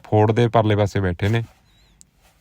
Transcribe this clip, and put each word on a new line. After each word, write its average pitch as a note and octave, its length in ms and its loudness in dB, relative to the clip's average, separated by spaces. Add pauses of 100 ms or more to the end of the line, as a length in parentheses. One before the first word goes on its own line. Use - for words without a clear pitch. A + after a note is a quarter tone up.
ਫੋਰਡ G#2+ 280 2
ਦੇ A#2+ 160 2
ਪਰਲੇ G#2+ 280 2
ਪਾਸੇ G2+ 240 -2
ਬੈਠੇ F#2 280 -4
ਨੇ, A2+ 140 -2 (1000)